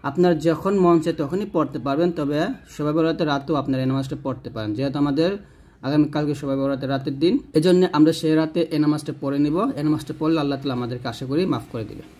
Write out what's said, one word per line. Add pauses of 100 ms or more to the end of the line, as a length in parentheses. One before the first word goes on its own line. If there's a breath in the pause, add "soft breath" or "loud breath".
আপনার (140)
যখন (120)
মন
চায়
তখনই
পড়তে
পারবেন, (100)
তবে (360)
শবে
বরাতে
রাতেও
আপনারা
এই
নামাজটা
পড়তে
পারেন।
যেহেতু
আমাদের (560 soft breath)
আগামীকালকে
শবে
বরাতে
রাতের
দিন, (240)
এজন্য (140)
আমরা
সেই
রাতে (140)
এই
নামাজটা (100)
পড়ে
নিব। (220)
এই
নামাজটা
পড়লে
আল্লাহ
তাআলা
আমাদেরকে
আশা
করি (100)
মাফ
করে
দিবে। (160)